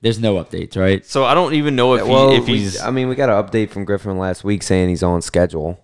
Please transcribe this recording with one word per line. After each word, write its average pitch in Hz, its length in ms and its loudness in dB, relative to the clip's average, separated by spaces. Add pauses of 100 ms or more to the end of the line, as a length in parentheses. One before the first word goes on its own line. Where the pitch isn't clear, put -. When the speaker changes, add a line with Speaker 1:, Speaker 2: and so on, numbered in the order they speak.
Speaker 1:
There's 113 180 -2
no 110 160 0
updates, 87 420 -8
right? 95 280 2
Speaker 2:
So 135 200 0
I 123 80 2
don't 160 220 2
even 147 200 0
know 123 200 4
if 110 120 0
Speaker 3:
Well, 135 240 6
Speaker 2:
he, 135 60 4
if 120 100 0
Speaker 3:
we, 113 120 0
Speaker 2:
he's 98 200 -4
Speaker 3:
I 113 120 -6
mean, 127 180 -2
we 127 60 -4
got 135 140 0
an 104 140 2
update 104 280 -2
from 101 140 -10
Griffin 98 320 -4
last 92 260 -4
week 101 200 -2
saying 92 260 2
he's 90 140 -2
on 87 200 0
schedule. 85 600 -2